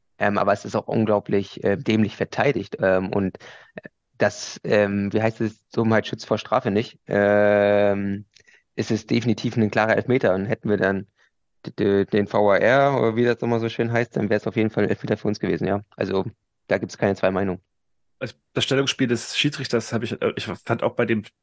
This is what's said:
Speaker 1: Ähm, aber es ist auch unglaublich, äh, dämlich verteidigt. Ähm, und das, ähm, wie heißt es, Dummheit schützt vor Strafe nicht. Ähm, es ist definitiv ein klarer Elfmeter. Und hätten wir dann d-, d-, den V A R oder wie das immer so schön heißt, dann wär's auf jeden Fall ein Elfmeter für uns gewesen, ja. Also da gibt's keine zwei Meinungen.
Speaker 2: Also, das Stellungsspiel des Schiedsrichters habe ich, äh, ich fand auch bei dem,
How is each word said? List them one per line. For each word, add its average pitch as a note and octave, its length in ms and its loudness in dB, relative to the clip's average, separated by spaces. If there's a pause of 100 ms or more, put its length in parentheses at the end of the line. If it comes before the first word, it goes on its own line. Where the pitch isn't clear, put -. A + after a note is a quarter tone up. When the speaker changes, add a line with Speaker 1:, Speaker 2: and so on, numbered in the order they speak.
(180)
Speaker 1:
Ähm, G#2 200 0
aber G2 140 2
es - 120 -2
ist G2+ 120 -4
auch - 100 -4
unglaublich, G#2 760 0
äh, G2 120 2
dämlich A2 400 0
verteidigt. - 640 -2
Ähm, F#2+ 300 2
und F#2+ 260 -2 (840)
das, - 460 -4
ähm, G2+ 480 2
wie G#2+ 100 0
heißt A2+ 200 -2
es, - 280 -6
Dummheit A2+ 360 2
schützt - 200 -10
vor A2 120 0
Strafe A#2 320 -2
nicht. G#2+ 360 -2
Ähm, G2+ 1200 2 (500)
es - 140 -4
ist G#2+ 200 -2
definitiv A#2 460 0
ein G#2+ 140 2
klarer A2 260 2
Elfmeter. A#2 380 2
Und F#2+ 120 -2
hätten - 240 -4
wir G#2 60 2
dann F#2+ 300 0 (600)
d-, - 60 -12
d-, G2+ 340 0
den G#2 200 0
V G#2 240 2
A G2 60 6
R C3+ 420 4
oder A2+ 180 0
wie A#2+ 80 2
das A#2+ 180 2
immer A#2 180 0
so A2+ 80 -2
schön A#2 240 -4
heißt, A#2 240 -4
dann G#2+ 140 -2
wär's G#2+ 160 0
auf A2 100 -6
jeden A2 140 2
Fall G#2 140 0
ein E2+ 60 0
Elfmeter - 260 -2
für - 120 -4
uns G#2+ 120 -2
gewesen, F2+ 260 -2
ja. G2+ 160 -2 (140)
Also G2 280 -2 (440)
da G2 100 2
gibt's - 200 -8
keine G2+ 160 2
zwei - 160 0
Meinungen. F#2+ 300 -2 (580)
Speaker 2:
Also, - 160 -10 (200)
das B2+ 100 -2
Stellungsspiel C3+ 440 0
des - 280 -4
Schiedsrichters C3+ 560 -2
habe A2 140 -4
ich, A#2 60 -10 (100)
äh, - 140 0
ich - 100 -6
fand A2 360 -4
auch - 120 -2
bei A#2+ 100 0
dem, G#2+ 200 -2 (180)